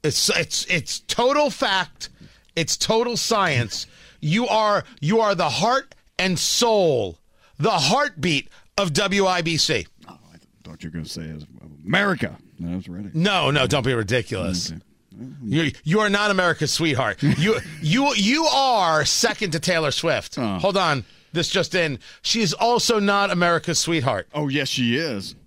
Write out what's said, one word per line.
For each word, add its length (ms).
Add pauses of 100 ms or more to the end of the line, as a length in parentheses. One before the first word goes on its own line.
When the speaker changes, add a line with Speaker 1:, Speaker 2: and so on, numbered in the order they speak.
Speaker 1:
It's, 280
it's, 360
it's 320
total 500
fact. 600 (480)
It's 200
total 400
science. 720 (340)
You 280
are, 340 (180)
you 200
are 160
the 120
heart 460 (240)
and 180
soul, 800 (400)
the 120
heartbeat 800 (300)
of 140
W 320
I 160
B 160
C. 300 (200)
Speaker 2:
Oh, 120 (160)
I 20 (260)
thought 220
you 60
were 20
gonna 140
say 260 (540)
America. 500 (280)
I 120
was 120
ready. 260
Speaker 1:
No, 360
no, 160
don't 180
be 100
ridiculous. 800
Speaker 2:
Okay. 80 (640)
Speaker 1:
You, 260 (140)
you 160
are 100
not 200
America's 420
sweetheart. 500
Speaker 2:
<laughs> 160
Speaker 1:
You, 180 (240)
you, 340
you 320
are 580
second 480
to 80
Taylor 300
Swift. 480
Speaker 2:
Oh. 200
Speaker 1:
Hold 180
on. 280 (280)
This 160
just 260
in. 240 (240)
She 200
is 120
also 440
not 320
America's 480
sweetheart. 560
Speaker 2:
Oh, 140
yes, 200
she 280
is. 380 (120)